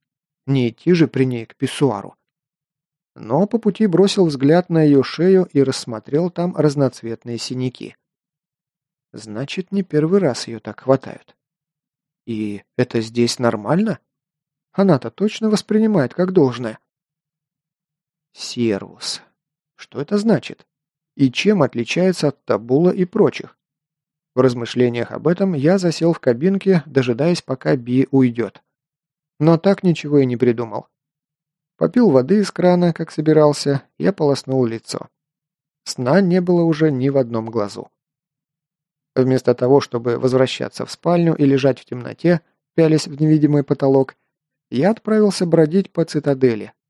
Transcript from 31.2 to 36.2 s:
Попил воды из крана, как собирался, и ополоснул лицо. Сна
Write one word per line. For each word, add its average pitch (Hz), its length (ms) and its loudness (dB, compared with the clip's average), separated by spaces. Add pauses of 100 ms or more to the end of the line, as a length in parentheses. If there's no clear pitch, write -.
Попил 240 340 2
воды 131 280 4
из 196 120 0
крана, 175 420 2
как - 180 -8
собирался, 151 720 2 (160)
и 151 80 -2
ополоснул 135 580 -2
лицо. 113 440 -8 (760)
Сна 135 360 0